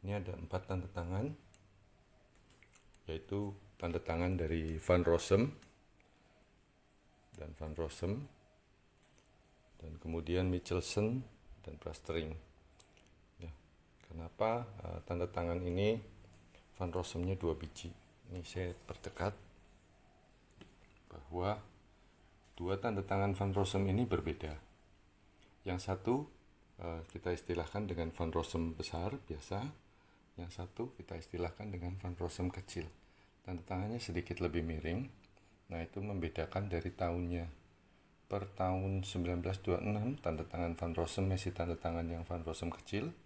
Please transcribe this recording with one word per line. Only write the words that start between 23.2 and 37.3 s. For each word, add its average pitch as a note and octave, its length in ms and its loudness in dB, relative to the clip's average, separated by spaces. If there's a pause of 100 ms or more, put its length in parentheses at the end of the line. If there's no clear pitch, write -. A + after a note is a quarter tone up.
Van G2 240 2
Rossum G2 320 4
ini G#2 160 6
berbeda. E2 480 0 (1080)
Yang F#2 260 0
satu, B2 380 4 (560)
eh, E2 180 -2 (140)
kita F2+ 180 0
istilahkan F2 540 0
dengan E2 240 0
Van E2 240 0
Rossum E2 400 2
besar E2+ 400 -2 (100)
biasa, F2 380 -4 (720)
yang F2 160 -8
satu G#2 480 -4
kita F2 160 -10
istilahkan E2+ 560 -4
dengan F2+ 320 -2
Van F2+ 160 -4
Rossum F2+ 320 0
kecil. F2 360 -6 (600)
Tanda F2+ 160 -6
tangannya G#2 400 -2
sedikit F2 400 -2
lebih E2+ 240 2
miring. E2 400 0 (640)
Nah, E2+ 100 -4
itu E2+ 220 -6
membedakan F#2 640 0
dari F2 240 0
tahunnya. F2 560 0 (800)